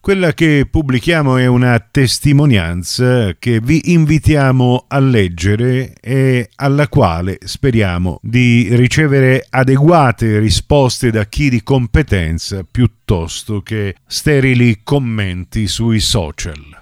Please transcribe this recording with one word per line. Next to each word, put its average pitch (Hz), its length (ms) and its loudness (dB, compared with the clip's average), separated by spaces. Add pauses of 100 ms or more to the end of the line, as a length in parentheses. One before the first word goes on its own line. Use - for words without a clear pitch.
Quella 185 320 0
che 147 340 2
pubblichiamo 143 680 0
è 127 100 2
una 123 320 2
testimonianza 120 1600 0
che 117 220 -2
vi 156 320 0
invitiamo 139 960 2
a 139 100 -4
leggere 113 1000 0
e 131 560 -2
alla 143 320 0
quale 90 560 0
speriamo 92 760 -2
di 120 540 2
ricevere 131 720 2
adeguate 131 920 2
risposte 120 720 0
da 107 140 -2
chi 147 240 -2
di 117 120 -2
competenza 101 1040 -2
piuttosto 104 920 -4
che 101 340 -6 (100)
sterili 127 760 0
commenti 107 880 -4
sui 113 320 -2
social. 80 580 -6 (240)